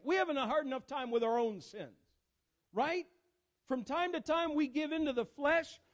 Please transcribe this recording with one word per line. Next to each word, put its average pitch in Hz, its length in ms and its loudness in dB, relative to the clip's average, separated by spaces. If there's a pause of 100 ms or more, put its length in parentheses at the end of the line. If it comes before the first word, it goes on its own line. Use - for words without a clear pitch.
we 320 120 2
having 359 200 2
a 269 100 0
hard 294 200 2
enough 262 200 -4
time 262 240 -6
with 233 140 2
our 226 140 2
own 220 220 0
sins, 147 380 -14 (720)
right? 311 340 0 (600)
From 262 160 -2
time 339 300 0
to 320 80 -2
time, 330 340 0
we 294 140 2
give 294 240 -2
in 320 140 0
to 269 60 0
the 240 120 0
flesh, 302 560 0 (140)